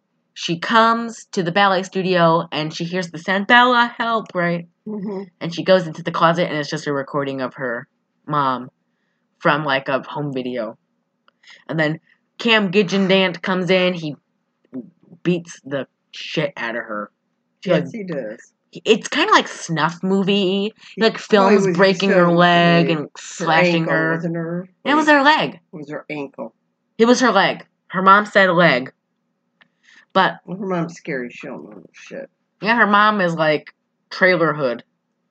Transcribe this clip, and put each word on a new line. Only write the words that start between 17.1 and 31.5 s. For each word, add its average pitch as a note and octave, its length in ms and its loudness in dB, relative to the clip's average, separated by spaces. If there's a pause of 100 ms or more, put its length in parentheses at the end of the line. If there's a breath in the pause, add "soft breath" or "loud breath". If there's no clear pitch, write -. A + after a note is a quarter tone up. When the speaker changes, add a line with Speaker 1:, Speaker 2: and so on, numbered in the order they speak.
Speaker 1:
She, F#3+ 80 -4
Speaker 2:
Yes, D#3 160 2
Speaker 1:
like, B2+ 80 -12
Speaker 2:
he A3 100 -10
does. C3 500 -12 (320)
Speaker 1:
it's G#3+ 240 2
kinda F4 240 -2
like D4 140 2
snuff E3 540 -4
movie. G3 720 0 (220 loud breath)
He, - 60 -8
like, A3 160 2
Speaker 2:
He, - 60 -14
Speaker 1:
films G3+ 280 4
Speaker 2:
well, G3 100 6
he G3 60 2
was F3 100 0
Speaker 1:
breaking F#3+ 320 4
Speaker 2:
just G3 80 4
Speaker 1:
her F3 80 6
Speaker 2:
showing F3 120 4
Speaker 1:
leg F3 520 4
Speaker 2:
her D#3+ 100 0
Speaker 1:
and D3 180 -8
slashing E3+ 640 0
Speaker 2:
ankle, E3 100 -2
Speaker 1:
her. D#3+ 220 0
Speaker 2:
wasn't E3 200 -6
her? E3+ 340 -8 (160)
Speaker 1:
It C#4 100 0
was D4+ 120 2
her D4 140 6
leg. C4 340 2
Speaker 2:
It - 200 -20
was D3 160 -14
her C#3+ 180 -12
ankle. C#3 460 -12 (420)
Speaker 1:
It A3 80 2
was B3 160 4
her A#3+ 100 2
leg. F3+ 340 0 (240)
Her F#3 120 -4
mom G3 240 6
said G3 260 4
leg. D3+ 400 2 (1200 soft breath)
But F3 220 2 (100)
Speaker 2:
Well, F3+ 140 -10
her G#3 80 -8
mom's E3+ 260 -4
scary. B2+ 380 -10
She - 160 -16
don't A#2+ 220 -14